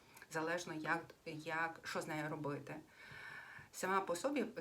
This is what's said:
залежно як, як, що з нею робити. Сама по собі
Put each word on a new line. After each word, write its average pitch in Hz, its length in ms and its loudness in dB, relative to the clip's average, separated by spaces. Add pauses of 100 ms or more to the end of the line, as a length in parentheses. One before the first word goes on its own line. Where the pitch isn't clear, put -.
(320)
залежно 165 420 0
як, 156 420 2 (100)
як, 160 580 0
що - 180 0
з 160 60 -2
нею 156 220 0
робити. 147 460 -2 (960)
Сама 190 300 4
по 170 140 0
собі 269 300 4 (160)